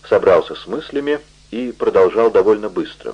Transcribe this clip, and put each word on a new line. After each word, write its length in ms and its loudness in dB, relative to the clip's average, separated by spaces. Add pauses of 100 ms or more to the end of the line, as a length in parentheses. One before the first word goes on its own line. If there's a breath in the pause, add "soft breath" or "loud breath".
собрался 460 2
с 100 -18
мыслями 540 -6 (320)
и 200 -8
продолжал 600 2
довольно 380 2
быстро. 440 -8